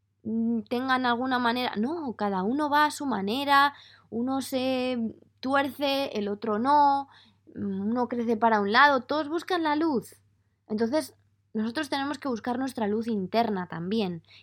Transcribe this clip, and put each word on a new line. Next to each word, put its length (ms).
mm, 380
tengan 340
alguna 360
manera. 340
No, 400
cada 300
uno 260
va 140
a 80
su 140
manera, 680
uno 320
se 760
tuerce, 760
el 120
otro 320
no, 480
mm, 340
uno 160
crece 300
para 240
un 100
lado, 320
todos 260
buscan 360
la 100
luz. 480
Entonces, 480
nosotros 320
tenemos 300
que 100
buscar 300
nuestra 280
luz 220
interna 580
también 560